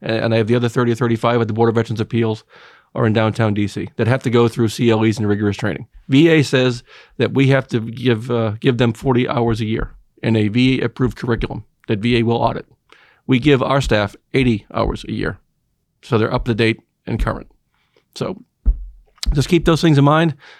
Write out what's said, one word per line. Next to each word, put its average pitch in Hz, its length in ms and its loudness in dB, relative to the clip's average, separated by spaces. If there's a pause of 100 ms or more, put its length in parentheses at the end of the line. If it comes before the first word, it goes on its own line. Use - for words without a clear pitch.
a-, 113 220 -4
and 113 100 0
I 113 40 4
have 107 100 0
the 120 80 2
other 120 120 0
thirty 120 220 0
or 117 60 0
thirty-five 117 440 0
at 113 60 0
the 107 80 -4
Board 117 140 2
of 113 80 0
Veterans' 113 240 -2
Appeals 110 420 -2 (520)
or 123 120 0
in 110 60 2
downtown 110 420 0
D 104 140 -2
C - 280 -8
that 107 120 0
have 131 160 -2
to 139 60 -2
go 117 180 4
through 113 200 0
C 117 220 0
L 110 140 2
Es 107 140 0
and 107 100 -2
rigorous 101 280 0
training. 107 300 -6 (220)
V 143 200 6
A 160 140 4
says 127 400 0 (360)
that 107 140 0
we 135 160 2
have 135 200 2
to 120 120 -2
give, 117 480 -2
uh, 113 300 -2
give 127 200 0
them 117 140 2
forty 123 360 -2
hours 117 320 -2
a 110 60 -4
year - 280 -6 (280)
in 113 120 0
a 104 140 2
V 127 320 0
A 123 60 -2
approved 120 300 -4
curriculum 120 480 -6 (220)
that 107 140 -2
V 120 180 0
A 120 60 2
will 117 120 0
audit. 117 300 -4 (640)
We 127 100 2
give 131 240 4
our 135 180 0
staff 104 360 -2 (180)
eighty 123 400 0
hours 110 300 -4
a - 80 -10
year, 101 260 -6 (640)
so 117 160 0
they're 117 160 0
up - 120 -4
to 120 80 -2
date 113 260 0 (260)
and 117 160 -4
current. - 260 -4 (680)
So - 260 -8 (920)
just 139 160 0
keep 165 160 2
those 160 160 2
things 156 180 4
in 139 60 6
mind. 156 320 2 (240)